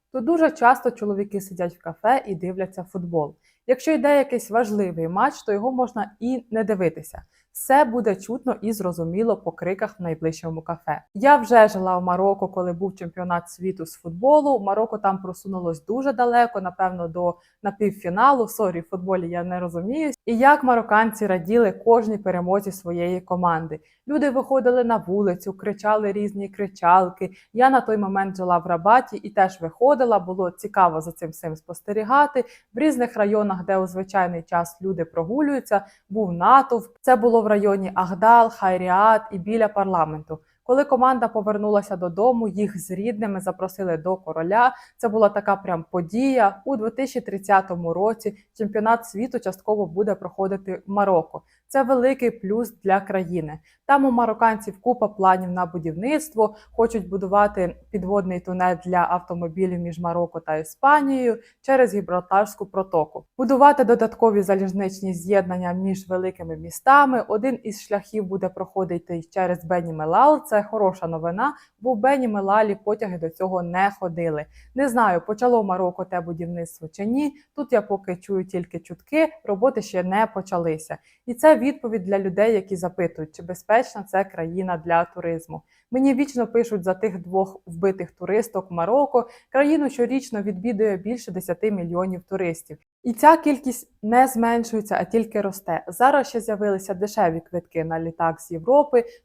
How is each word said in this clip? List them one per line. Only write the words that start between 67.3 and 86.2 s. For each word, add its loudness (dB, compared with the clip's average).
із -10
шляхів -6
буде -4
проходити -6
через -2
Бені -2
Мелал. 2
Це 0
хороша -2
новина, -4
бо 0
в -2
Бені 2
Мелалі 2
потяги -4
до -4
цього -4
не 0
ходили. -4
Не 0
знаю, 2
почало 2
Марокко -2
те -6
будівництво -10
чи -10
ні. -2
Тут -8
я 4
поки -6
чую -6
тільки -8
чутки, -2
роботи 0
ще -4
не 0
почалися. -6
І -6
це 6
відповідь -4
для 0
людей, 0
які -4
запитують, -6
чи -18
безпечна -2
це -2
країна -6
для 2
туризму. -8
Мені 2
вічно -2